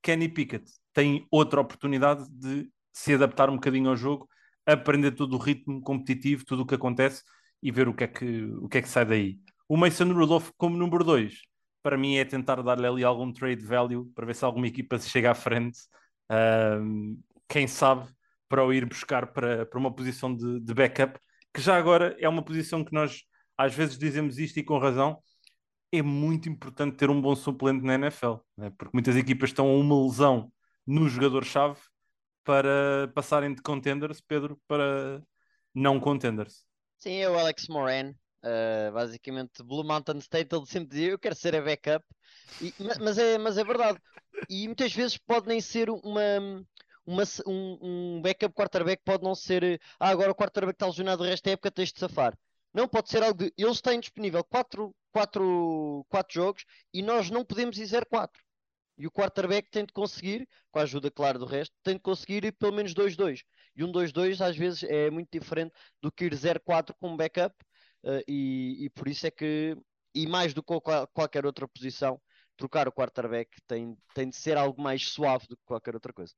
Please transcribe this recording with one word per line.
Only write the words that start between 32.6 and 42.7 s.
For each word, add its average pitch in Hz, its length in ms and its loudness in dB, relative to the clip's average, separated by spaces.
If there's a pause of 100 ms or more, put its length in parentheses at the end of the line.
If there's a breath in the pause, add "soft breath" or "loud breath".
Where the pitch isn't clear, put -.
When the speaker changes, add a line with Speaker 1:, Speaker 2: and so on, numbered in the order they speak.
Speaker 1:
passarem 143 400 0
de 131 60 -12
contenders, 143 600 -4
Pedro, 147 460 -4
para 139 560 -2 (520)
não 135 260 4
contenders. 123 640 -2 (340)
Speaker 2:
Sim, 185 180 -8
é 190 120 0
o 175 100 2
Alex 160 300 -2
Moran, 135 460 -4 (280)
eh, 113 500 -2
basicamente 120 720 -8
Blue 143 220 -6
Mountain 151 340 -2
State, 165 360 -4
ele 143 120 -6
sempre 160 240 -8
dizia, 151 180 -2
"Eu 190 100 -2
quero 196 160 -6
ser 160 220 -2
a 151 40 0
backup", 151 440 -2 (560 loud breath)
e, 175 120 -10 (100)